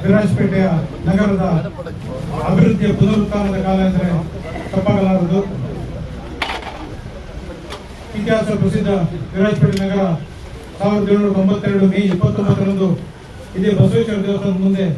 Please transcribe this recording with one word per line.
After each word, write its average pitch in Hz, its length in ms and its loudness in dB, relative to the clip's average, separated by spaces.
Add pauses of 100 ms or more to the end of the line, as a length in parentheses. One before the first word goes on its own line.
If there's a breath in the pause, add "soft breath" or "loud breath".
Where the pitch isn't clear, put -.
ವಿರಾಜಪೇಟೆಯ 196 640 4 (380)
ನಗರದ 196 380 2 (1000)
ಅಭಿವೃದ್ಧಿಯ - 480 4
ಪುನರುತ್ಥಾನದ 202 680 2
ಕಾಲ 190 180 2
ಎಂದರೆ 185 300 2 (640)
ತಪ್ಪಾಗಲಾರದು. 190 680 2 (2750)
ಇತಿಹಾಸ 214 240 2
ಪ್ರಸಿದ್ಧ 202 440 0 (480)
ವಿರಾಜಪೇಟೆ 196 480 2
ನಗರ 196 180 0 (800)
ಸಾವಿರದ 202 300 0
ಏಳ್ನೂರ 202 240 4
ತೊಂಬತ್ತೆರಡು 196 520 2
ಮೇ 180 100 4
ಇಪ್ಪತ್ತೊಂಬತ್ತರಂದು 196 920 2 (680)
ಇದೇ 196 120 2
ಬಸವೇಶ್ವರ 208 580 2
ದೇವಸ್ಥಾನದ 196 320 0
ಮುಂದೆ 190 260 2 (120)